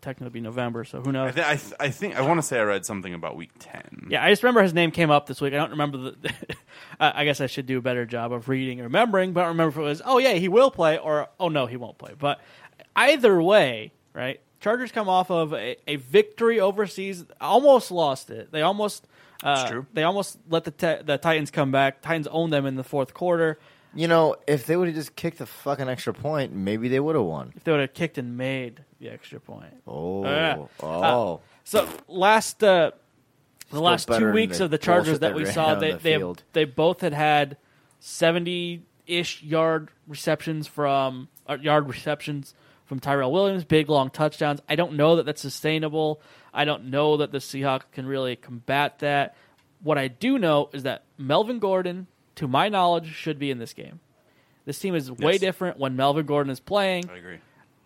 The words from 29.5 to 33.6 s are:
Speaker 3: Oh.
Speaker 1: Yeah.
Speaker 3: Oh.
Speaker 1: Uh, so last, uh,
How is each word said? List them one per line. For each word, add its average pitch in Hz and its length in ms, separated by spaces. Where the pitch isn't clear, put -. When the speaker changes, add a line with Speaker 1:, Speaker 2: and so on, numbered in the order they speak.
Speaker 3:
Oh. 90 400
Speaker 1:
Yeah. 143 400
Speaker 3:
Oh. 104 540
Speaker 1:
Uh, 80 40
so - 240
last, 202 560
uh, 180 300